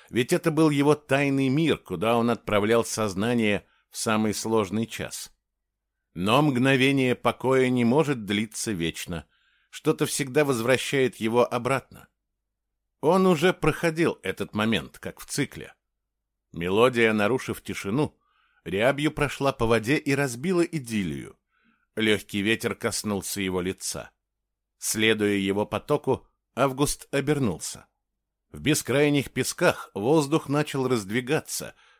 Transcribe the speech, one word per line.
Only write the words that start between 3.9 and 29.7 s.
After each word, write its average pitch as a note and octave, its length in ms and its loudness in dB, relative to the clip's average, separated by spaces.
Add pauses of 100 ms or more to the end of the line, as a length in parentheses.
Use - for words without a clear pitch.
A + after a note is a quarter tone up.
в - 80 -14
самый A2 340 0
сложный A2 540 -2
час. - 460 -10 (840)
Но G#2 260 2
мгновение C3+ 760 4
покоя B2+ 540 2
не B2 160 2
может C3 400 2
длиться G#2 480 -2
вечно. E2 540 -6 (420)
Что-то D3+ 380 -2
всегда C#3+ 400 0
возвращает B2+ 720 0
его A2+ 280 2
обратно. B2 640 -4 (960)
Он F#3 240 4
уже F3+ 260 4
проходил D#3+ 680 0
этот F#2+ 320 -6
момент, G#2 440 -2
как - 220 -14
в - 60 -18
цикле. - 480 -8 (800)
Мелодия, A2 600 2
нарушив A2 500 -2
тишину, G#2+ 560 -4 (460)
рябью C3+ 480 0
прошла C#3 400 -2
по A#2 140 -2
воде A2+ 300 2
и C#3 180 -2
разбила C#3+ 480 0
идиллию. G#2 760 -4 (580)
Лёгкий G#2+ 440 0
ветер G#2+ 340 -2
коснулся G2+ 680 -4
его F#2 180 -2
лица. F2 500 -8 (720)
Следуя G#2+ 520 2
его G2 320 0
потоку, C3+ 600 -4 (280)
Август C3+ 580 -2
обернулся. C3+ 760 -4 (640)
В D2+ 100 -16
бескрайних C#3+ 720 0
песках - 640 -2